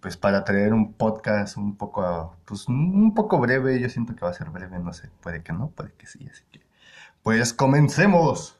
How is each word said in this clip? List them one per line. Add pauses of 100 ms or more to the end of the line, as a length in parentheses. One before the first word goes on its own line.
pues,
para
traer
un
podcast
un
poco,
pues,
un
poco
breve.
Yo
siento
que
va
a
ser
breve,
no
sé, (120)
puede
que
no,
puede
que
sí,
así
que, (640)
pues,
comencemos.